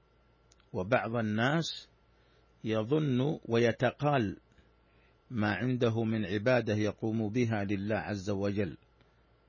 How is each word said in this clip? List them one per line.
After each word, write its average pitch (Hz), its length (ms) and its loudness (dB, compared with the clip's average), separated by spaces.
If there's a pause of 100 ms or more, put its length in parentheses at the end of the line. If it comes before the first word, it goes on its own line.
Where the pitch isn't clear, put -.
(720)
وبعض 110 420 0
الناس 117 720 0 (760)
يظن 127 840 0
ويتقال 117 920 2 (960)
ما 104 240 0
عنده 117 480 0
من 110 220 0
عبادة 107 500 2
يقوم 107 540 0
بها 113 340 0
لله 101 320 -2
عز 95 340 -4
وجل، 101 480 -2 (720)